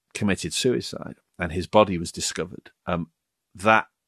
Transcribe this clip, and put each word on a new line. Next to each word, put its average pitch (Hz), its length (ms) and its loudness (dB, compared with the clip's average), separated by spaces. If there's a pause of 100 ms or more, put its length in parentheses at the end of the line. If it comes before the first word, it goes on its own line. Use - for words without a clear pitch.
(140)
committed 92 400 -2
suicide, - 640 -2 (240)
and 87 120 -2
his 85 160 -4
body 101 300 4
was 85 140 -6
discovered. - 600 -8 (140)
Um, 85 240 -2 (440)
that 107 340 4 (200)